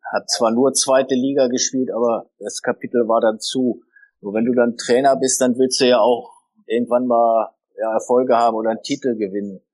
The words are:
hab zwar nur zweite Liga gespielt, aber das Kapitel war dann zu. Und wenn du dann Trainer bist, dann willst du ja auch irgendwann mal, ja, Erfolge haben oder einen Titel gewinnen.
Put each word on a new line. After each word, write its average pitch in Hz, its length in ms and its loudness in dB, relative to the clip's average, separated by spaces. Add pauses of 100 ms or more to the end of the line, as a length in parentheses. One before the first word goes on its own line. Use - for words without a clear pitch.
(140)
hab - 140 -4
zwar 113 240 0
nur 131 200 2
zweite 135 440 2
Liga 135 320 0
gespielt, 127 420 -2
aber 117 480 -2
das - 240 -10
Kapitel 120 460 -2
war 113 120 2
dann 113 200 0
zu. 127 420 -2 (380)
Und 101 120 -10
wenn 110 120 0
du 123 100 0
dann 120 220 2
Trainer 131 400 2
bist, 131 240 -2
dann 127 180 0
willst 131 220 0
du 131 60 4
ja 123 120 6
auch 117 340 0 (340)
irgendwann 120 400 -2
mal, 117 460 2 (240)
ja, 110 160 -4
Erfolge 127 440 0
haben 117 200 2
oder 113 140 -2
einen 110 120 -6
Titel 135 340 -4
gewinnen. 101 440 -8 (140)